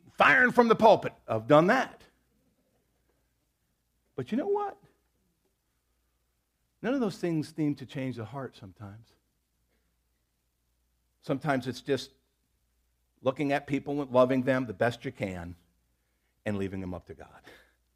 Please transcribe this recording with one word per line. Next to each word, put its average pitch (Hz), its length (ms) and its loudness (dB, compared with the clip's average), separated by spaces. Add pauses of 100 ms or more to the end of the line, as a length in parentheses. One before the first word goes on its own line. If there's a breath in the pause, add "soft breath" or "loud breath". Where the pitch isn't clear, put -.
(140)
firing 262 380 6
from 233 180 4
the 220 60 6
pulpit." 202 380 6 (140)
I've 113 200 -2
done 151 200 8
that. - 340 0 (2250)
But - 160 -8
you 220 60 -2
know 359 100 -4
what? 403 300 -4 (2000)
None 226 120 -2
of 285 60 -2
those 214 180 -4
things 165 380 -4
seem 147 200 -2
to 135 100 -16
change 131 300 -8
the 110 100 -10
heart 127 300 -12
sometimes. 101 520 -18 (2250)
Sometimes 135 460 -4
it's 123 140 -8
just 135 300 -4 (1120)
looking 139 300 -2
at 139 160 -4
people 143 340 -6
and 135 100 -8
loving 127 320 4
them 131 220 -2
the 110 80 -10
best 113 300 -4
you 143 80 -10
can 87 440 -10 (880)
and 104 120 -4
leaving 98 220 -6
them 90 140 -10
up 85 140 -14
to 80 60 -16
God. 78 140 -20 (680 loud breath)